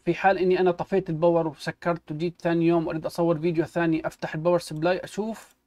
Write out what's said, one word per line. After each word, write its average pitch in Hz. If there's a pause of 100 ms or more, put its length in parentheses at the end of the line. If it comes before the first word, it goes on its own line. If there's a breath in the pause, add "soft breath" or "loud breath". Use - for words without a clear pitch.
في 170
حال 190
إني 185
أنا 180
طفيت 180
الباور 165
وسكرت -
وجيت 165
ثاني 170
يوم 165
أريد 160
أصور 170
فيديو 165
ثاني، 165
أفتح -
الباور 170
سبلاي 170
أشوف - (120)